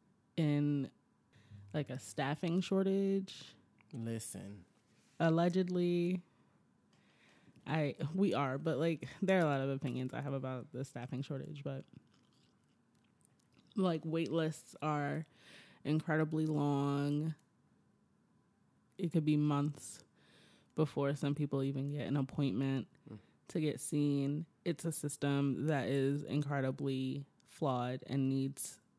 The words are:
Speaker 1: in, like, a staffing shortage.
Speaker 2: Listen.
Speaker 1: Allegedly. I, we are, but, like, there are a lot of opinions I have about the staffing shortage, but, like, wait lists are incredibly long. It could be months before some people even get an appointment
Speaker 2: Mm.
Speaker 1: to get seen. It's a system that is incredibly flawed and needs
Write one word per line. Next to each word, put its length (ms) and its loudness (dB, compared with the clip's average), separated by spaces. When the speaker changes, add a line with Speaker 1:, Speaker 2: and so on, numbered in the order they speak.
Speaker 1:
in, 520 2
like, 160 -2
a 80 -6
staffing 600 0
shortage. 840 0
Speaker 2:
Listen. 720 -8
Speaker 1:
Allegedly. 1040 2
I, 300 0
we 200 2
are, 240 0
but, 200 0
like, 300 -2
there 160 4
are 40 6
a 40 6
lot 160 4
of 80 0
opinions 440 -2
I 60 -4
have 140 -4
about 380 -4
the 120 -6
staffing 380 -6
shortage, 420 -8
but, 180 -6
like, 300 2
wait 260 0
lists 520 -2
are 420 0
incredibly 640 2
long. 880 2
It 140 0
could 120 2
be 120 4
months 680 0
before 400 2
some 180 0
people 300 0
even 260 -2
get 160 -4
an 100 0
appointment 720 0
Speaker 2:
Mm. 80 -14
Speaker 1:
to 120 -2
get 200 0
seen. 640 2
It's 200 -2
a 80 0
system 760 0
that 220 2
is 360 2
incredibly 1000 -2
flawed 580 -2
and 220 2
needs 520 -2